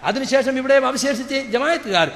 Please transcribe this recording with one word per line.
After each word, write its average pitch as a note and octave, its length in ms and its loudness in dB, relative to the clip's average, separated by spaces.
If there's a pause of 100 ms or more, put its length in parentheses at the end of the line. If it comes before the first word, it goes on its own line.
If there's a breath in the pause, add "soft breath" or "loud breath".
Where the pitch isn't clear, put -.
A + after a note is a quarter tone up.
അതിനുശേഷം C4 540 0
ഇവിടെ C4+ 160 2
അവശേഷിച്ച് C4 640 0
ജമാഅത്തുകാർ A#3 800 0